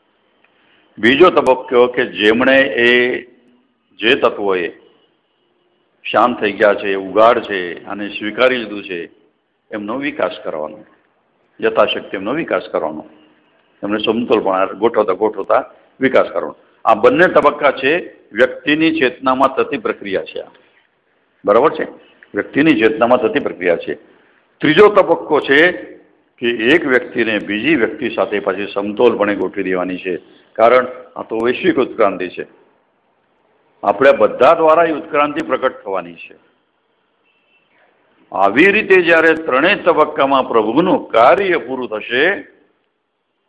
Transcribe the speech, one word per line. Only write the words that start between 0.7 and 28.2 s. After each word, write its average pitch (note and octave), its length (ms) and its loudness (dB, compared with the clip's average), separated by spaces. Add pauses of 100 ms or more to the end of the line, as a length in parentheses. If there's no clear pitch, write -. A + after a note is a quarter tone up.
બીજો C#3 320 4
તબક્કો B2+ 580 2
કે B2 180 -2
જેમણે A2 520 2
એ, B2 640 2 (760)
જે A#2 180 2
તત્વોએ G2 540 -2 (1400)
શાંત A#2 280 0
થઈ G#2 120 -2
ગયા G2+ 220 2
છે, G2 220 -4
ઉઘાડ G#2+ 440 2
છે, F#2 460 -8
આને G2+ 240 -10
સ્વીકારી A2+ 480 -2
લીધું G#2 260 -10
છે, F2+ 260 -12 (640)
એમનો G#2+ 260 -10
વિકાસ C#3 340 -6 (120)
કરવાનો, D#2 340 -10 (840)
યથાશક્તિ A2 560 0
એમનો G2+ 160 -6
વિકાસ G#2+ 380 -4
કરવાનો, D#2 340 -6 (800)
એમને G#2 140 -4
સમતોલપણા G#2 680 0
ગોઠવતા G2+ 480 -2
ગોઠવતા G#2 520 -2 (340)
વિકાસ B2 260 2
કરવાનો. E2 300 -8 (300)
આ A2+ 80 4
બંને C3+ 340 4
તબક્કા C#3+ 440 2
છે C3+ 440 -4 (160)
વ્યક્તિની D3+ 680 0
ચેતનામાં C3 560 0
થતી A#2 220 -4
પ્રક્રિયા G2+ 460 -6
છે - 160 -12
આ. - 80 -14 (1000)
બરાબર A2+ 280 2
છે? - 140 -6 (460)
વ્યક્તિની C#3+ 400 0
ચેતનામાં A#2 440 2
થતી A2 220 0
પ્રક્રિયા F2 360 -2
છે. - 360 -12 (500)
ત્રીજો D#3+ 260 6
તબક્કો E3 520 2
છે D#3 320 2 (640)
કે A#2+ 100 -4
એક A#2+ 380 0
વ્યક્તિને A#2 540 -2
બીજી A2 360 -2
વ્યક્તિ B2+ 340 -2
સાથે G2 300 -2